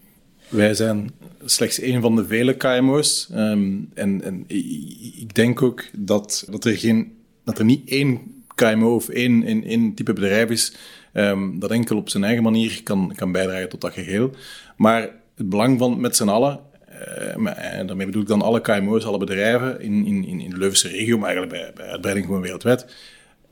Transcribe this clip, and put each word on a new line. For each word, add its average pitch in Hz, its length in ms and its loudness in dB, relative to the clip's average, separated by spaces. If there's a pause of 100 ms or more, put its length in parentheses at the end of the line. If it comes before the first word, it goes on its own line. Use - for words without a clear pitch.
(480)
Wij 107 260 4
zijn 107 360 0 (340)
slechts - 360 0
één 123 200 0
van 113 160 4
de 104 100 2
vele 120 280 2
K 131 80 -8
M 131 280 4
O's. - 420 2
Ehm, 107 420 0 (200)
en, 98 280 -2
en 92 260 -8
i-, - 80 -4
i-, - 640 -8
ik 110 140 -12
denk 117 280 4
ook 117 220 0 (140)
dat, 101 520 -2
dat 104 140 -6
er 110 120 2
geen, 110 360 2 (320)
dat 110 140 -6
er 107 60 2
niet 131 240 4
één 135 320 0 (340)
K - 60 0
M 110 240 4
O 117 100 4
of 113 140 0
één, 120 340 2
één, 110 220 -2
één 110 300 0
type 110 180 -4
bedrijf 101 380 2
is, - 240 -2 (380)
ehm, 98 460 0
dat 101 120 -4
enkel 117 260 0
op 101 120 -4
zijn 101 160 0
eigen 113 180 2
manier 110 400 2
kan, 95 340 -2
kan 92 160 -4
bijdragen 92 360 -2
tot 92 120 -14
dat 87 120 -6
geheel. 101 380 -2 (460)
Maar 110 340 4 (240)
het 101 140 -6
belang 113 300 4
van 123 220 2
met 120 160 0
z'n 110 120 2
allen, 135 320 2 (280)
eh, - 480 -10
maar, - 200 -4
eh, 95 300 -8
daarmee 95 200 -6
bedoel 101 160 -2
ik 101 60 -4
dan 104 140 4
alle 113 180 2
K - 60 -8 (140)
M 98 80 0
O's, 110 160 2
alle 104 140 -2
bedrijven 110 600 0
in, 104 260 0
in, 98 180 0
in, 90 160 -6
in 78 100 -10
de 90 80 -8
Leuvense 95 300 0
regio, 110 300 0
maar 95 120 -2
eigenlijk 87 320 -6
bij, - 120 -14
bij - 120 -16
uitbreiding 95 400 -4
gewoon 95 160 -2
wereldwijd. 92 440 0 (640)